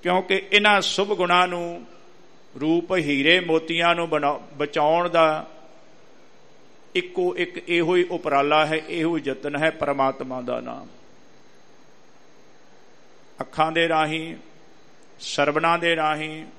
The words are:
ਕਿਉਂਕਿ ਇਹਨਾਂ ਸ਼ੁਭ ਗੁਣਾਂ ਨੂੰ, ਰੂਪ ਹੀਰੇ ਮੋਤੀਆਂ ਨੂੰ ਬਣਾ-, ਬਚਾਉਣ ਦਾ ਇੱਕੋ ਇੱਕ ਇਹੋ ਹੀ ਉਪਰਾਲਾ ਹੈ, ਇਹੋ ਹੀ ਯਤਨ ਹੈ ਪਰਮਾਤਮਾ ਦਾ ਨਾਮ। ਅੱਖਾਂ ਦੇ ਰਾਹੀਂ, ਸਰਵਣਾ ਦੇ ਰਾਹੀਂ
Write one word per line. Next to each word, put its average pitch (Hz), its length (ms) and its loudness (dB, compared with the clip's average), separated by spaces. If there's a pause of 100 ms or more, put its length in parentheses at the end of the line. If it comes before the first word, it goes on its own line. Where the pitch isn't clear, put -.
ਕਿਉਂਕਿ 185 480 0
ਇਹਨਾਂ 208 300 6
ਸ਼ੁਭ 202 320 -2
ਗੁਣਾਂ 180 340 4
ਨੂੰ, 175 380 -6 (760)
ਰੂਪ 170 340 0
ਹੀਰੇ 151 440 2
ਮੋਤੀਆਂ 170 560 0
ਨੂੰ 170 140 -4
ਬਣਾ-, 147 300 0 (140)
ਬਚਾਉਣ 156 560 0
ਦਾ 160 380 2 (1500)
ਇੱਕੋ 180 420 -2
ਇੱਕ 170 320 -6
ਇਹੋ 170 260 2
ਹੀ 180 80 4
ਉਪਰਾਲਾ 151 600 2
ਹੈ, 156 120 -2 (120)
ਇਹੋ 165 280 -2
ਹੀ 151 80 -4
ਯਤਨ 143 300 -6
ਹੈ 156 140 2
ਪਰਮਾਤਮਾ 135 720 -2
ਦਾ 123 200 -6
ਨਾਮ। 123 260 -12 (2500)
ਅੱਖਾਂ 156 300 0
ਦੇ 165 180 0
ਰਾਹੀਂ, 160 460 -2 (840)
ਸਰਵਣਾ 156 580 0
ਦੇ 170 180 0
ਰਾਹੀਂ 156 500 -4 (140)